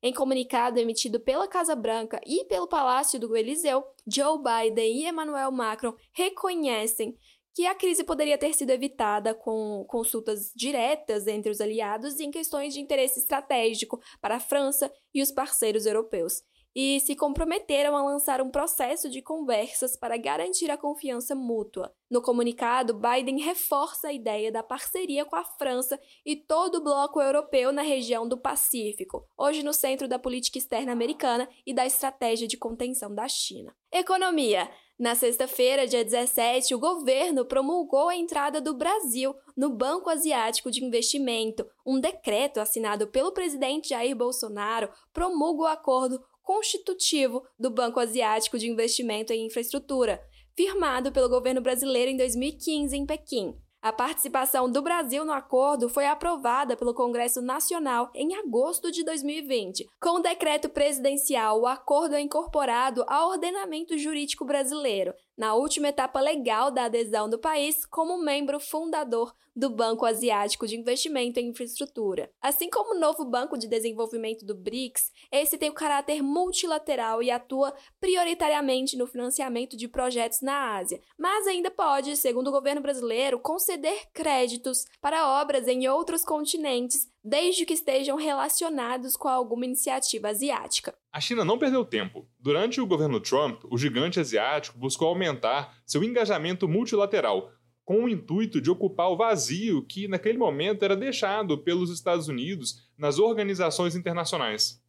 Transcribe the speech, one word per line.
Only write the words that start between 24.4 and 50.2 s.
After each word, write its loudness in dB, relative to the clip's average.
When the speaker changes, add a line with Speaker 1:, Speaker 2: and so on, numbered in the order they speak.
Speaker 1:
da -4
parceria -4
com -6
a -2
França -2
e -2
todo 0
o -2
bloco 2
europeu 2
na 0
região 0
do 0
Pacífico, -4
hoje 2
no -2
centro 0
da -2
política -4
externa -4
americana 0
e -8
da 2
estratégia -2
de -2
contenção -6
da -6
China. -6
Economia. 2
Na 0
sexta-feira, 2
dia 2
dezessete, 2
o 0
governo 2
promulgou 2
a 0
entrada 0
do -2
Brasil 0
no 2
Banco -2
Asiático 0
de -2
Investimento. 0
Um 2
decreto 0
assinado -2
pelo 0
presidente -2
Jair 0
Bolsonaro -2
promulga 0
o 4
acordo 0
constitutivo 0
do 0
Banco 0
Asiático 2
de -2
Investimento 0
em -2
Infraestrutura, -2